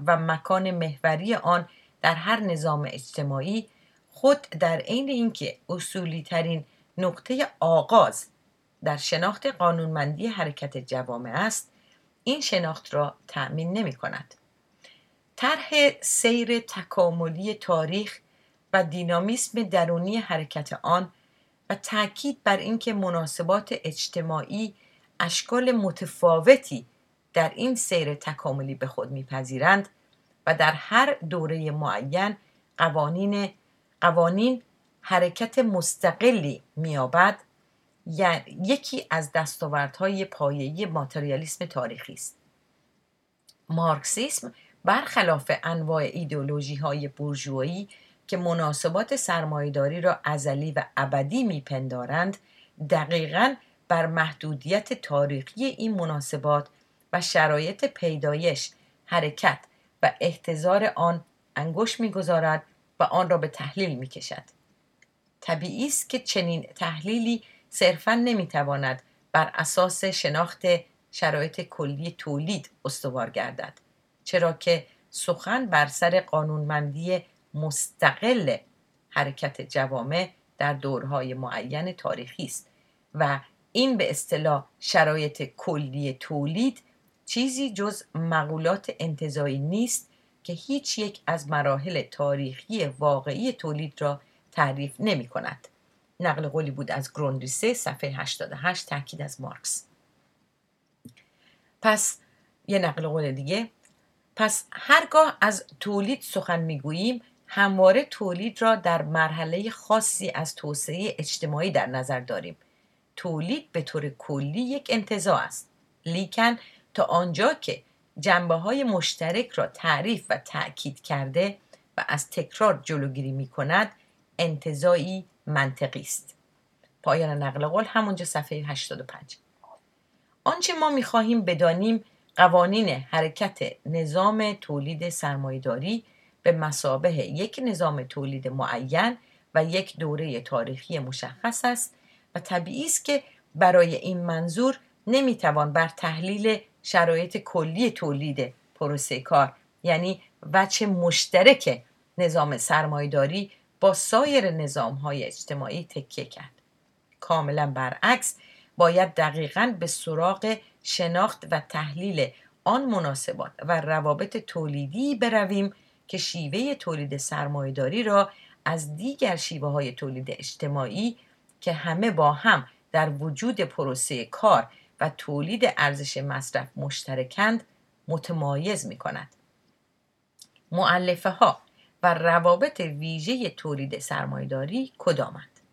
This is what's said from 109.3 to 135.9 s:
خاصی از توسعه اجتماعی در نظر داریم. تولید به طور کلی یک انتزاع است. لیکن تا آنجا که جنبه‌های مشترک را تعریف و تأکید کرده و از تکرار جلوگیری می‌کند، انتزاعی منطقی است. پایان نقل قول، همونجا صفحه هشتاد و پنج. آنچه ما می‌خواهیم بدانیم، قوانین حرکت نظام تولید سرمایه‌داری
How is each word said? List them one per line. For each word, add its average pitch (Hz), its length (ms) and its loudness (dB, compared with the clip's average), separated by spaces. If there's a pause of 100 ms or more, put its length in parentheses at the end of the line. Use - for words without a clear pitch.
خاصی - 640 0
از 156 200 -6
توسعه 156 640 -6
اجتماعی 151 540 -4
در 120 140 2
نظر 131 340 -4
داریم. 110 380 -8 (580)
تولید 175 560 -6
به 165 100 -2
طور 147 280 -6
کلی 143 520 -6
یک 262 280 -6
انتزاع 202 520 0
است. - 280 -10 (360)
لیکن 196 520 0 (360)
تا - 100 0
آنجا 180 500 2
که - 300 -8 (360)
جنبه‌های 180 640 2
مشترک 190 680 -2
را - 180 -2
تعریف 165 640 -2
و - 80 2
تأکید - 640 -8
کرده 156 560 -2 (400)
و - 100 -2
از - 220 -2
تکرار 180 540 0
جلوگیری 139 480 -4
می‌کند، 147 600 0 (480)
انتزاعی 170 880 0 (200)
منطقی 135 560 -2
است. - 340 -10 (680)
پایان 147 400 2
نقل 139 240 -2
قول، 196 200 0
همونجا 196 380 0
صفحه 151 400 -4
هشتاد - 360 -8
و - 20 -12
پنج. - 340 -18 (1080)
آنچه 349 300 0
ما 311 160 2
می‌خواهیم 233 520 2
بدانیم، 180 640 2 (320)
قوانین 180 540 6
حرکت 160 720 -2 (260)
نظام 185 680 0
تولید 156 560 -6
سرمایه‌داری 139 920 -4 (400)